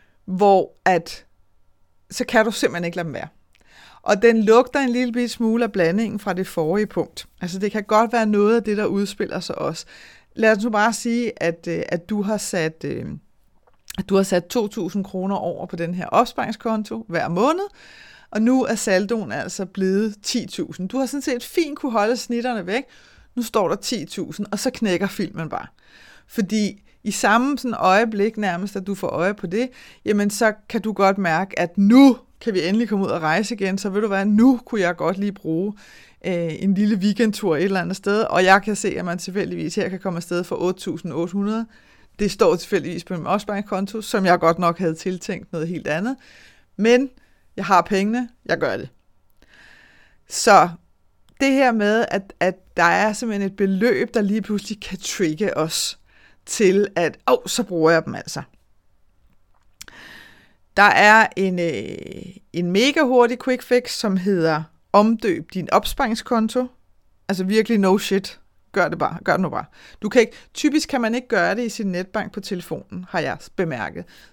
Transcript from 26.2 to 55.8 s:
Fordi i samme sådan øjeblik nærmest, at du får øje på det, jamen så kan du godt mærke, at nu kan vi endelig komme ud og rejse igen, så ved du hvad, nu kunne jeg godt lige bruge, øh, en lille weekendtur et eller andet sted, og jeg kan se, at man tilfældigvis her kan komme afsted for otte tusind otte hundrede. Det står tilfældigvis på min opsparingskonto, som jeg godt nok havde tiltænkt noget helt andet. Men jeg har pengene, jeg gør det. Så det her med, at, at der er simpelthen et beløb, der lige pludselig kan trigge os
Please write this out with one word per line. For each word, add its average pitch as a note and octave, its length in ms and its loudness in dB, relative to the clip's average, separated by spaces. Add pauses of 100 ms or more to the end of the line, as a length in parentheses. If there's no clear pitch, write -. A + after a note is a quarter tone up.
Fordi G#3 560 -2 (200)
i G#3+ 80 -6
samme B3 460 2
sådan A#3 220 -6
øjeblik G#3+ 580 2
nærmest, F#3+ 380 -4
at F#3 120 -8
du G3 80 -4
får F#3 120 -6
øje F#3 260 -2
på G3 140 -10
det, A#3 220 -2 (360)
jamen G#3 240 2
så G#3+ 240 2 (160)
kan G#3+ 120 -4
du G#3+ 120 -4
godt G3 240 2
mærke, F#3 420 -2
at F3 180 -4
nu A#3+ 400 8 (240)
kan A3+ 120 -4
vi F3 140 0
endelig G#3+ 220 0
komme G3 160 0
ud - 40 0
og E3+ 120 -2
rejse F#3+ 340 0
igen, G3 220 -2
så G3 120 -4
ved G3+ 120 -2
du A3+ 60 0
hvad, G3 180 -2
nu A3+ 400 6
kunne G#3+ 160 -2
jeg F3 140 0
godt E3+ 220 -2
lige G3+ 140 -4
bruge, F#3+ 420 -4 (520)
øh, E3+ 380 -4
en G3 100 4
lille G#3 220 2
weekendtur G3+ 600 0
et D3+ 80 0
eller F#3+ 180 0
andet F3 140 -4
sted, G#3 260 0
og - 220 0
jeg F#3+ 180 8
kan G#3 140 -4
se, G3 140 -4
at - 160 -6
man F3 120 -6
tilfældigvis F3 580 -6
her G3 140 -2
kan F#3 100 -8
komme E3+ 180 -6
afsted F3 260 -4
for - 120 -8
otte F#3 240 -2
tusind E3+ 340 -10
otte E3+ 200 -6
hundrede. G#3+ 320 -4 (540)
Det G#3 120 0
står F#3 240 4
tilfældigvis E3+ 480 -4
på F#3 140 -8
min D#3 100 -8
opsparingskonto, G3+ 720 -6
som G3+ 240 -2
jeg F3 140 6
godt E3+ 200 2
nok E3+ 200 0
havde E3 160 -2
tiltænkt - 580 -8
noget E3 140 -6
helt E3+ 200 -8
andet. G3 280 -4 (640)
Men B3 320 4 (480)
jeg F#3+ 80 -6
har F3+ 160 4
pengene, G#3 480 -2 (160)
jeg E3+ 120 -2
gør A#2 200 -2
det. A#2 120 -10 (1400)
Så F3 400 6 (720)
det C4+ 120 4
her C4 200 4
med, A3 400 2
at, G3 280 -4
at - 380 -2
der F3 60 4
er F#3 300 2
simpelthen G3+ 380 -4
et G3 40 -14
beløb, G3 580 0
der A3+ 80 2
lige G#3 200 0
pludselig G#3 400 -6
kan F#3 160 -12
trigge E3+ 600 -2
os - 420 -4 (460)